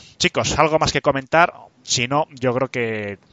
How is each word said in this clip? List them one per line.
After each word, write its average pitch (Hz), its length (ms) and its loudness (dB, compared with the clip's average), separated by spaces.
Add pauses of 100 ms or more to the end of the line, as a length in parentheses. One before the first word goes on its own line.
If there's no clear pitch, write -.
(180)
chicos, - 400 -2
¿algo 156 220 4
más 151 120 0
que 143 100 -2
comentar? 143 520 2 (300)
Si 120 240 -2
no, 143 180 0 (140)
yo 123 140 0
creo 127 160 -2
que 107 500 -6 (140)